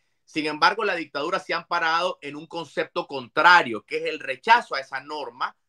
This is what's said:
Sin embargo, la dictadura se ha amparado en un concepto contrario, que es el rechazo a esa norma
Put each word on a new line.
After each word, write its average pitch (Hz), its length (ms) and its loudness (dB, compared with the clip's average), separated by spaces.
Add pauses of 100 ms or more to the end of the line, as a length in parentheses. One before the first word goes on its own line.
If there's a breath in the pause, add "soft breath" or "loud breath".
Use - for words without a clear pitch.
(240)
Sin 151 220 -6
embargo, 170 400 2
la 190 100 0
dictadura 165 440 -4
se 175 140 -6
ha 165 40 -2
amparado 170 640 -2
en 143 160 -12
un 160 100 -16
concepto 165 580 -8
contrario, 139 800 4
que 151 120 -8
es 160 80 -6
el 156 140 -6
rechazo 151 560 0
a 135 40 -2
esa 139 220 -10
norma 143 560 -10 (120)